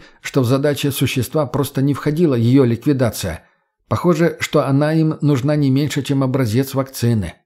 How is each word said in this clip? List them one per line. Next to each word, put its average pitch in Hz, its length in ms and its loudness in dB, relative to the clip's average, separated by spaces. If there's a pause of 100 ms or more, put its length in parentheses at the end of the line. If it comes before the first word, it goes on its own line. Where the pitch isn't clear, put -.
(220)
что - 200 -2
в 123 40 2
задачи 139 420 0
существа 135 580 -2
просто 131 360 -4
не 139 120 2
входила 151 420 0
её 123 280 4
ликвидация. 117 800 -2 (440)
Похоже, 165 520 0
что 147 260 -2
она 143 280 2
им 156 280 0
нужна 143 340 2
не 147 140 2
меньше, 139 320 0
чем 139 220 0
образец 127 500 0
вакцины. 117 640 -2 (100)